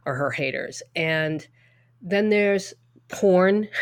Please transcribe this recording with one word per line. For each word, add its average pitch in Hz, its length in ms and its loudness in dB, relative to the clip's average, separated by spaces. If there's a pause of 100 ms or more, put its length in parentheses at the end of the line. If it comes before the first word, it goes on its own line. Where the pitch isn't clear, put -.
or 139 80 -4
her 135 160 -2
haters. 131 520 -8 (120)
And 156 500 -2 (580)
then 202 260 0
there's 202 440 2 (360)
porn 196 600 4 (140)